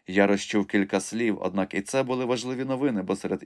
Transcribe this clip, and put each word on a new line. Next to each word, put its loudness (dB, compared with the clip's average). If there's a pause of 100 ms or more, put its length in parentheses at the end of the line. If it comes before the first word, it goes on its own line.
Я 6
розчув 2
кілька 2
слів, -2
однак -2
і -2
це 0
були -2
важливі -2
новини, 0
бо -2
серед -4